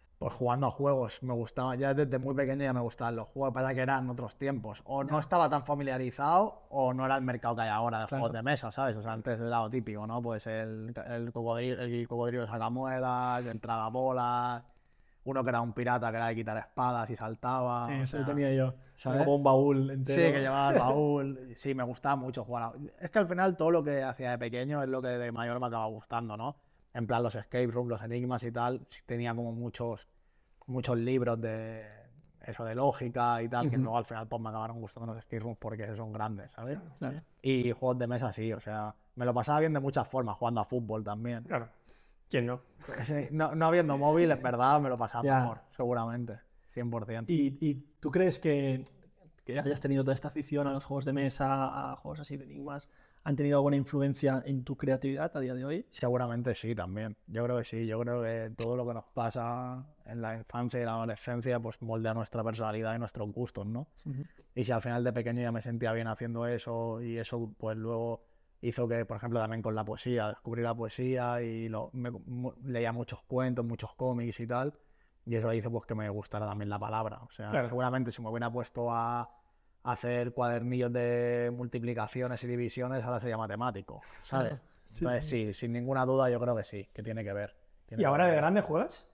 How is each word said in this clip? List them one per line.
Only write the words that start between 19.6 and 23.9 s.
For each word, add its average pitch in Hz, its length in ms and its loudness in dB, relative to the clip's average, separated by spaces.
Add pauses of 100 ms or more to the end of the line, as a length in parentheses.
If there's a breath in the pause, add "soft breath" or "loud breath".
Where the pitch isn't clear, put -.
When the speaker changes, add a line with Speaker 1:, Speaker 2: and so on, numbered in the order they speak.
Speaker 1:
Sí, 135 60 -2
Speaker 2:
entero. 139 400 6
Speaker 1:
que 139 60 4
llevaba 135 320 4
el 135 80 8
Speaker 2:
<laughs> - 0 -
Speaker 1:
baúl. 139 760 2
Sí, 139 200 -2
me 127 80 0
gustaba 123 320 0
mucho 127 300 -4
jugar 120 180 -2
a... 113 100 -4 (280)
Es 180 100 -6
que 220 80 6
al 185 80 4
final 180 300 2
todo 160 140 4
lo 170 120 6
que 143 200 0